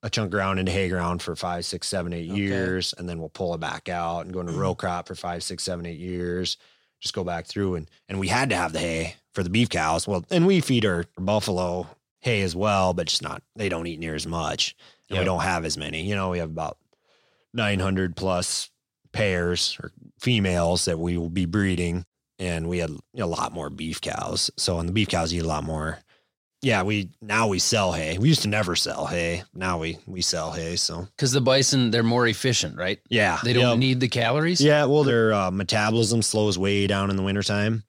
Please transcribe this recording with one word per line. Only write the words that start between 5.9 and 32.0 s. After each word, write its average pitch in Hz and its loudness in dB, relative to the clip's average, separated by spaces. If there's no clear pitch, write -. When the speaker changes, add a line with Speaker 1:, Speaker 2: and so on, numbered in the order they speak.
Speaker 1:
years. 87 -4
Just - -8
go 98 -4
back 85 -4
through, 98 0
and, 78 -6
and 98 -6
we 95 0
had 127 2
to - 2
have 87 0
the 80 -4
hay 82 -4
for 101 -2
the 87 -2
beef 113 4
cows. 82 0
Well, 92 -2
and 175 6
we 196 6
feed 120 2
our 87 0
buffalo 92 -2
hay 113 0
as 87 -2
well, 95 2
but 85 -2
just - -2
not, - -8
they 107 -2
don't 85 -4
eat 80 -8
near 82 -6
as 78 -6
much, 82 -2
and 101 -4
Speaker 3:
Yep. 92 0
Speaker 1:
we 87 2
don't 90 0
have 87 0
as 78 -4
many. 78 -6
You 101 -2
know, 95 -2
we 90 -2
have 82 -4
about 80 -6
nine 104 0
hundred 95 0
plus 92 -2
pairs 90 0
or - -12
females 90 2
that 85 0
we 87 0
will 85 -2
be 90 0
breeding, 87 0
and 85 -4
we 90 -2
had 82 -2
a 113 -2
lot 82 -2
more 76 -6
beef 78 -8
cows. - -4
So, 87 -2
and 85 -2
the 90 -2
beef 104 2
cows 85 0
eat 87 -2
a 80 0
lot 76 -2
more. 78 -6
Yeah, 110 2
we, 101 -2
now 110 0
we 98 2
sell 95 2
hay. 80 -2
We 110 4
used 160 6
to - 0
never 90 0
sell - -2
hay. 85 -2
Now 90 -2
we, 80 -6
we 92 -8
sell 80 -2
hay, 82 -4
so. 85 -4
Speaker 3:
'Cause 131 2
the 135 2
bison, 131 4
they're 113 4